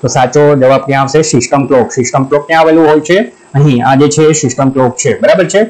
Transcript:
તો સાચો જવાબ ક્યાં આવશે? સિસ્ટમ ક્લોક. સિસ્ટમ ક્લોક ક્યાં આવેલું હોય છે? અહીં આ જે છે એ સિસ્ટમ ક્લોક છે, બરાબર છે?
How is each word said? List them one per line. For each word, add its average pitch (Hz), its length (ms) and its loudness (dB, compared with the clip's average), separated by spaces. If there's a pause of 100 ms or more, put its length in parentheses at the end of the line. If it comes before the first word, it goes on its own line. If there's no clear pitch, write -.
તો 131 60 -4
સાચો 147 480 2
જવાબ 131 260 2
ક્યાં 135 200 -2
આવશે? 143 200 0
સિસ્ટમ 139 440 -2
ક્લોક. 123 260 0
સિસ્ટમ 135 320 -4
ક્લોક 143 240 -2
ક્યાં 160 140 0
આવેલું 160 260 2
હોય 151 120 2
છે? 170 180 -2 (360)
અહીં 139 320 0
આ 131 100 2
જે 147 120 4
છે 156 160 0
એ 156 100 4
સિસ્ટમ 135 360 -2
ક્લોક 131 260 -2
છે, 110 240 -4
બરાબર 190 260 2
છે? 196 240 -2